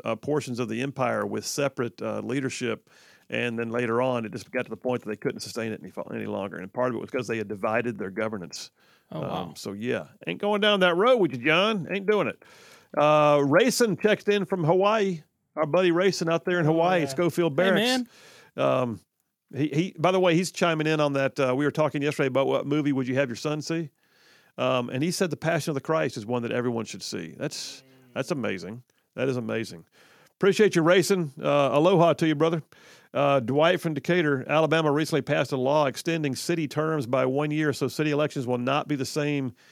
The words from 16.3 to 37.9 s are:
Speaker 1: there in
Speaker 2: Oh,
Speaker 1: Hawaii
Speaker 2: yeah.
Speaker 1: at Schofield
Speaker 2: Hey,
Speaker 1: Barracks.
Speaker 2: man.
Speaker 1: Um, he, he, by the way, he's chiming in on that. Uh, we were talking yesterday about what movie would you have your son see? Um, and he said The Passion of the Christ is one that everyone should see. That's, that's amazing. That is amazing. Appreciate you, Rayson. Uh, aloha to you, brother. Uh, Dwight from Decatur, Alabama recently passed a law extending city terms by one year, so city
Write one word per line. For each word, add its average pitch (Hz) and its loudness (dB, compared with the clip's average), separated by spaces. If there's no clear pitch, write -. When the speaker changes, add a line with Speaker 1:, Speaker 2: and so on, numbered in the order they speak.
Speaker 1:
there 180 2
in 156 2
Speaker 2:
Oh, 156 4
Speaker 1:
Hawaii 175 4
Speaker 2:
yeah. 156 2
Speaker 1:
at 135 -8
Schofield 170 0
Speaker 2:
Hey, - -6
Speaker 1:
Barracks. 185 4
Speaker 2:
man. 247 0
Speaker 1:
Um, 131 0
he, 143 -2
he, 170 -2
by 170 2
the 190 2
way, 175 4
he's 175 0
chiming 160 0
in 156 2
on 147 2
that. 135 -2
Uh, 127 2
we 147 0
were 139 2
talking 151 0
yesterday 143 0
about 131 2
what 135 0
movie 143 0
would 131 -2
you 127 -2
have 139 2
your 117 -6
son 151 -4
see? 165 -6
Um, 127 0
and 131 -4
he 175 0
said 185 -2
The - -4
Passion 165 -2
of 139 -4
the 135 -4
Christ 160 -2
is 104 -10
one 120 -2
that 117 -4
everyone 117 -2
should - -14
see. 87 -10
That's, - -10
that's 135 -6
amazing. 104 -6
That 127 -2
is 127 -4
amazing. 110 -6
Appreciate 202 4
you, 170 6
Rayson. 175 4
Uh, 143 2
aloha 165 6
to 165 0
you, 156 2
brother. 160 0
Uh, 139 4
Dwight 147 2
from 160 -2
Decatur, 147 0
Alabama 156 2
recently 147 0
passed 147 -2
a 139 -2
law 143 2
extending 151 -2
city 165 -2
terms 151 -2
by 131 0
one 147 0
year, 151 0
so 135 -2
city 156 -2